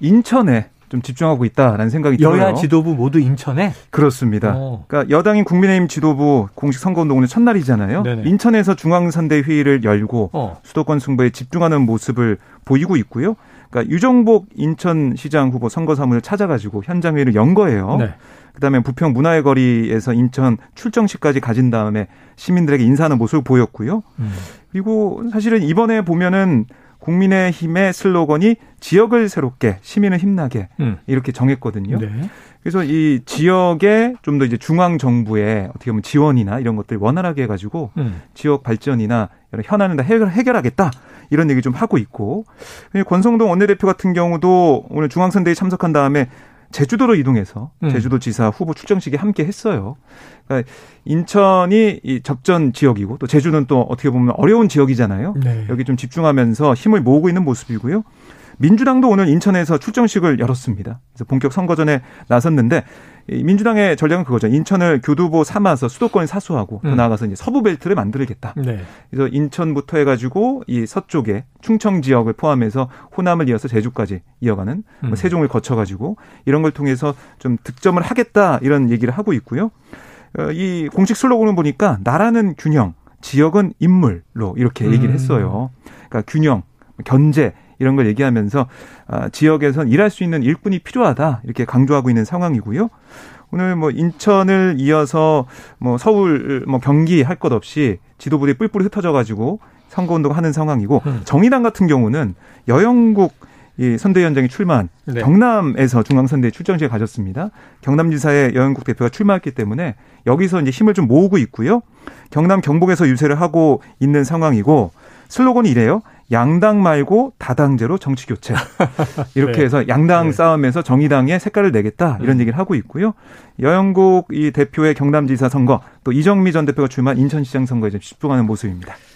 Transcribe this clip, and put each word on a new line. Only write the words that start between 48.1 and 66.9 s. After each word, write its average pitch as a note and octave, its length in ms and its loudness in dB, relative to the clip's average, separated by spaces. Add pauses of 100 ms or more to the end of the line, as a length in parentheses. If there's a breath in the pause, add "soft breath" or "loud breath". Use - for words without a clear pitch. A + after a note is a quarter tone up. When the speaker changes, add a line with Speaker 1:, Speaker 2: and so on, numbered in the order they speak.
Speaker 1:
지사 A2+ 300 -2
후보 D#3+ 240 -4
출정식에 F3+ 440 -4
함께 F#3 280 -4
했어요. D3 500 -6 (500 loud breath)
그러니까 B2+ 240 -4 (360 loud breath)
인천이 F#3+ 1000 2
이 B2+ 180 -4
접전 C#3+ 520 0
지역이고 G#2+ 440 0
또 B2+ 100 -6
제주는 D3+ 380 2
또 C3 160 2
어떻게 B2+ 280 -4
보면 B2 280 2
어려운 A3 300 4
지역이잖아요. B2+ 760 0
Speaker 2:
네. A#2 280 -2
Speaker 1:
여기 B2 160 -4
좀 C3 100 -2
집중하면서 C3+ 760 0
힘을 G#3 280 2
모으고 C#3+ 280 2
있는 F3+ 160 0
모습이고요. B2+ 580 -4 (540 loud breath)
민주당도 B3+ 520 4
오늘 G3 200 2
인천에서 E3+ 480 2
출정식을 E3+ 600 0
열었습니다. A#2 600 -6 (140)
그래서 A#2 120 -12
본격 C3+ 280 -2
선거전에 D#3 480 0 (260 loud breath)
나섰는데 C3 560 2 (440 loud breath)
이 B2 160 -6
민주당의 G3+ 540 2
전략은 E3 260 0
그거죠. A#2+ 240 0
인천을 D#3+ 560 0
교두보 D#3+ 400 0
삼아서 D#3 440 0
수도권을 F#3 400 -2
사수하고 A#2+ 560 -6
더 D#3 60 -2
Speaker 2:
음. C3 60 0